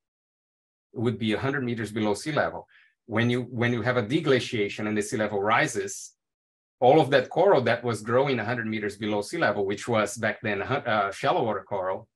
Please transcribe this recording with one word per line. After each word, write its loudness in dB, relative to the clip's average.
would 0
be 0
a -2
hundred -2
meters -4
below 0
sea -6
level. -2
When 2
you, 0
when -2
you -2
have 0
a 2
deglaciation 0
and 0
the 0
sea -6
level -2
rises, -2
all 8
of 2
that 2
coral 6
that 0
was -2
growing 2
a -4
hundred -4
meters -4
below -2
sea -8
level, 0
which -4
was 0
back -4
then, -4
uh, -2
shallow -2
water -4
coral, -6